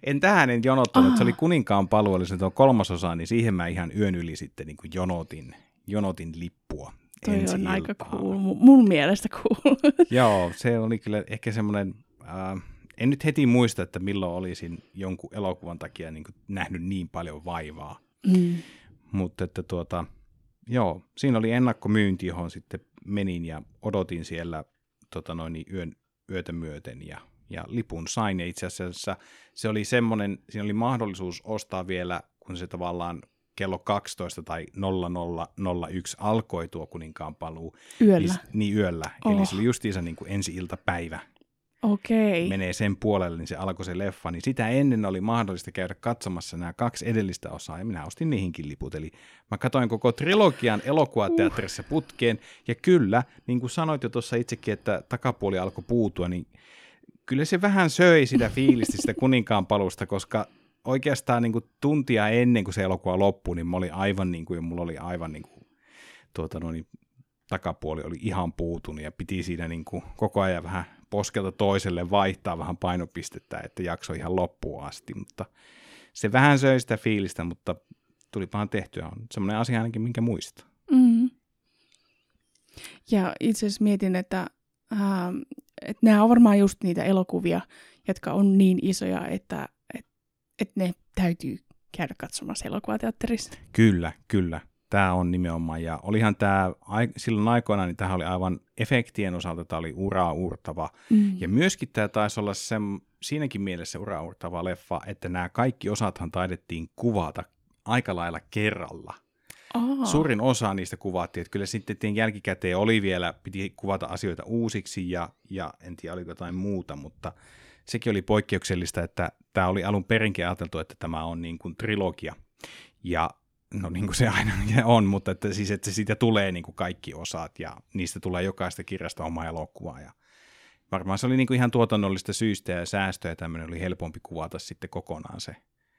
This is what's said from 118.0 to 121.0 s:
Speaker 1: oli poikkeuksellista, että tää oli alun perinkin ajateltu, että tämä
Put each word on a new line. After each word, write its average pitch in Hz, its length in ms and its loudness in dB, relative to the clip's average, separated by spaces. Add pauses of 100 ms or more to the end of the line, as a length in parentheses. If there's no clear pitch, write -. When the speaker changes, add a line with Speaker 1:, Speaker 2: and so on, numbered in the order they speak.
Speaker 1:
oli 98 120 0
poikkeuksellista, 92 800 -2
että 85 300 -6 (200)
tää 92 160 2
oli 92 160 0
alun 98 200 0
perinkin 107 420 0
ajateltu, 87 320 -6
että - 200 -10
tämä 80 260 -6